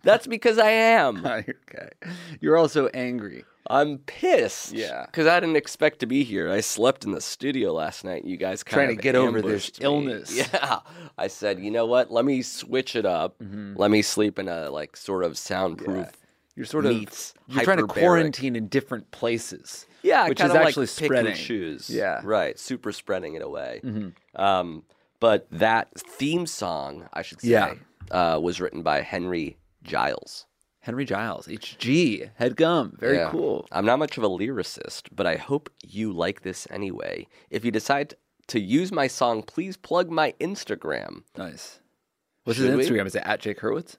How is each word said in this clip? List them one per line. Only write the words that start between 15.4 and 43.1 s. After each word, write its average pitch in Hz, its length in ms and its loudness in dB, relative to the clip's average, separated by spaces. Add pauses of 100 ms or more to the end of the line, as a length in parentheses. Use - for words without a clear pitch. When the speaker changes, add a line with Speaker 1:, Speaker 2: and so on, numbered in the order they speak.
Speaker 2:
Yeah. - 40 -18 (460)
You're 127 100 -10
sort 147 180 -2
of, 131 100 4
Speaker 1:
meets - 380 -8 (160)
Speaker 2:
you're 127 160 0
trying 185 140 4
to 156 60 2
Speaker 1:
hyperbaric. - 160 -2
Speaker 2:
quarantine 156 540 4
in 110 140 -4
different 127 440 -4
places. - 720 -6 (160)
Speaker 1:
Yeah, 240 260 6
Speaker 2:
which 165 100 0
Speaker 1:
kinda, 175 160 4
Speaker 2:
is 160 60 8
actually 143 260 4
Speaker 1:
like, - 100 -8
pick 151 140 0
and 131 100 4
Speaker 2:
spreading. 107 140 0
Speaker 1:
choose. 82 540 -6
Speaker 2:
Yeah. 90 340 -2
Speaker 1:
Right. 92 360 0
Super 113 340 -8
spreading 90 420 -6
it 80 80 -8
away. 69 400 -8
Speaker 2:
Mm-hmm. 107 580 -8
Speaker 1:
Um, 90 420 0 (380)
but 107 300 4
that 110 380 2 (100)
theme 160 480 -2
song, 80 680 -8
I 85 80 -6
should - 180 -14
say, 120 80 -2
Speaker 2:
Yeah. 107 260 4 (360)
Speaker 1:
uh, 85 320 2
was 87 180 -2
written 85 220 -6
by 76 180 2
Henry 87 560 -4 (260)
Giles. - 640 -4 (360)
Speaker 2:
Henry 127 260 -6
Giles, 104 420 -6
H - 300 -14
G, 135 460 2 (100)
Head 123 220 0
Gum. 160 440 2
Very 127 160 2
Speaker 1:
Yeah. 156 140 0
Speaker 2:
cool. - 420 -2
Speaker 1:
I'm 98 140 0
not 123 120 4
much 151 200 -2
of 120 40 0
a 107 60 2
lyricist, 98 840 -6
but 92 140 -2
I 82 100 2
hope 139 340 -4 (120)
you 104 300 -6
like 87 300 -2
this - 280 -10
anyway. 64 560 -8 (220)
If 107 160 -6
you 120 60 2
decide 143 460 -2 (320)
to 120 120 0
use 147 320 0
my 147 140 0
song, 120 380 0
please 185 340 -8
plug 170 320 0
my 156 300 0
Instagram. 52 840 -6 (160)
Speaker 2:
Nice. 85 420 -14 (640)
What's 117 140 0
Speaker 1:
Should 131 100 4 (100)
Speaker 2:
his 135 120 2
Speaker 1:
we? 120 80 4
Speaker 2:
Instagram? 98 80 0
Is 92 80 -8